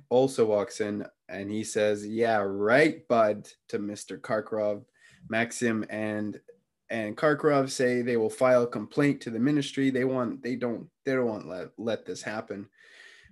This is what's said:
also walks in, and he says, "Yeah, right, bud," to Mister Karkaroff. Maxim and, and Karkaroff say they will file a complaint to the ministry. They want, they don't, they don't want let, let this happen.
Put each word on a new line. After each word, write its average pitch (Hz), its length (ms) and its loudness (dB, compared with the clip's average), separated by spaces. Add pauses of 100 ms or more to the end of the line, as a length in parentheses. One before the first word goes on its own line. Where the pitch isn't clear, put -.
also 127 360 4
walks 104 340 0
in, 104 260 -2 (220)
and 98 220 -8
he 107 140 -4
says, 104 420 0
"Yeah, 113 320 2
right, 104 720 2
bud," 107 420 2 (200)
to 110 100 -6
Mister 101 380 -8
Karkaroff. 107 640 -4 (440)
Maxim 113 640 0
and, 107 500 -4 (500)
and 110 280 -6
Karkaroff 147 520 2
say 123 320 2
they 120 140 0
will 110 140 2
file 127 340 4
a 117 40 0
complaint 139 540 0
to 123 100 -8
the 113 80 -4
ministry. 139 500 0
They 127 160 0
want, 127 380 -2
they 123 120 -4
don't, 120 320 -6 (160)
they 135 100 -2
don't 127 120 2
want 107 240 -4
let, 87 280 -10
let 107 280 -4
this 92 160 -10
happen. 107 480 -8 (640)